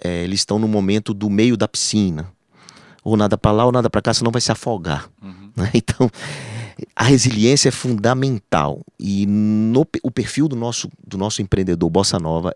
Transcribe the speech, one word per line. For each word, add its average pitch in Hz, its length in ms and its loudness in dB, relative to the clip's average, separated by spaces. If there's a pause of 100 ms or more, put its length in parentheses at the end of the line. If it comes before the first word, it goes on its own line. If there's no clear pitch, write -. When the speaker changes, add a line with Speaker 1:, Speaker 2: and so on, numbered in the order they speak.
Speaker 1:
é, 87 220 -4
eles 98 160 -4
estão 107 180 -2
no 110 100 0
momento 104 460 0
do 104 160 -2
meio 113 260 4
da 107 100 0
piscina. 92 640 -2 (720)
Ou 110 120 0
nada 104 220 2
pra 107 140 2
lá, 110 120 4
ou 123 80 4
nada 123 160 2
pra - 140 -2
cá, 117 100 0
senão 117 180 0
vai 120 100 0
se - 120 0
afogar. 87 560 -6 (140)
Speaker 2:
Uhum. 98 340 -20
Speaker 1:
Né? 101 160 -2
<laughs> - 20 0
Então, 120 360 2 (840)
a - 100 -2
resiliência 127 640 4
é 123 40 0
fundamental. 113 1120 -2 (160)
E 98 260 0
no 107 580 2
pe-, - 180 -6
o - 80 -4
perfil 131 360 -2
do 143 80 -4
nosso, 117 360 -6 (160)
do 101 100 -12
nosso 101 240 -2
empreendedor 92 480 0
Bossa 92 300 2
Nova 82 380 -2